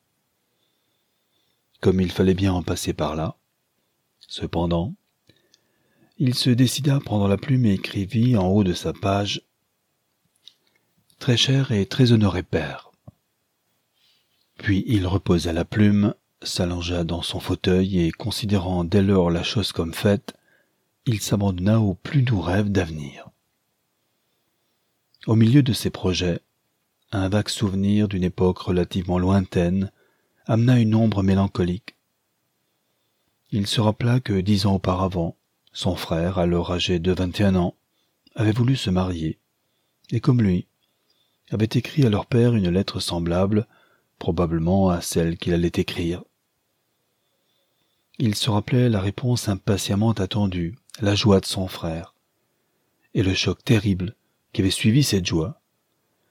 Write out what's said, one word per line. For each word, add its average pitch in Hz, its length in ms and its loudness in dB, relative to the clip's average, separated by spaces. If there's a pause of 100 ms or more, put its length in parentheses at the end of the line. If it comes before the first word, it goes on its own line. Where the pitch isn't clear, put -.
(1800)
Comme 95 180 2
il 90 120 0
fallait 95 240 2
bien 95 180 0
en 87 80 -2
passer 85 320 -4
par - 220 -4
là. - 200 -4 (920)
Cependant, 85 640 -4 (1300)
il 127 160 2
se - 160 0
décida 131 460 2
à - 20 0
prendre 104 280 0
la 98 100 2
plume 127 280 0
et 101 80 4
écrivit 110 640 0
en 90 100 2
haut 101 160 4
de 90 100 2
sa 82 200 -6
page : « 98 480 -2 (1800)
Très 120 180 0
cher 135 340 0
et 101 140 0
très 123 260 2
honoré 98 320 2
père. » 76 480 -6 (1700)
Puis 98 300 0
il 101 200 0
reposa 87 460 0
la 85 100 -2
plume, 104 520 2 (260)
s'allongea 87 640 -4
dans 82 160 -4
son - 180 -8
fauteuil 92 600 0
et, 82 100 2
considérant 92 720 -2
dès 92 180 2
lors 95 300 4
la 85 100 -2
chose - 300 -4
comme 82 220 -6
faite, - 400 -2 (720)
il 107 160 -2
s'abandonna 101 580 0
aux 101 140 2
plus 131 300 -2
doux 117 180 0
rêves 98 320 0
d'avenir. 80 560 -6 (2000)
Au 117 100 0
milieu 117 280 6
de 123 80 0
ses 98 180 -2
projets, 87 520 -2 (720)
un 95 160 -2
vague 101 180 0
souvenir 101 640 0
d'une 92 160 -2
époque 92 340 0
relativement 90 580 -2
lointaine 95 760 0 (520)
amena 117 320 4
une 110 160 4
ombre 110 300 2
mélancolique. 95 720 0 (1600)
Il 101 140 0
se - 140 -4
rappela 120 400 2
que 98 220 -2
dix 101 240 2
ans 98 100 2
auparavant, 90 640 -2 (340)
son - 240 -4
frère, 87 420 -2
alors 87 360 2
âgé 90 260 0
de 90 140 0
vingt 90 260 -4
et 104 60 2
un 95 100 4
ans, 90 200 0 (600)
avait 107 160 0
voulu 123 240 2
se - 140 -4
marier, 90 500 -2 (720)
et 117 80 -2
comme 123 220 2
lui, 92 260 2 (800)
avait 110 240 0
écrit - 300 0
à 120 60 4
leur 101 160 0
père 120 300 2
une 95 140 2
lettre 92 300 -2
semblable, 90 680 -2 (500)
probablement 87 720 0
à 87 120 -2
celle 85 360 -2
qu'il - 160 -4
allait 85 220 2
écrire. 87 480 -4 (1900)
Il 107 160 0
se - 160 -4
rappelait 123 400 2
la 104 120 0
réponse 113 480 -2
impatiemment 104 640 0
attendue, 92 640 -2 (240)
la 104 140 0
joie 101 280 4
de - 40 -6
son 92 220 -6
frère, 82 480 -10 (960)
et 135 80 0
le 92 140 0
choc - 280 -4
terrible 98 520 0 (360)
qui - 100 -2
avait 95 100 2
suivi 127 320 2
cette 95 240 -2
joie, 82 340 -4 (680)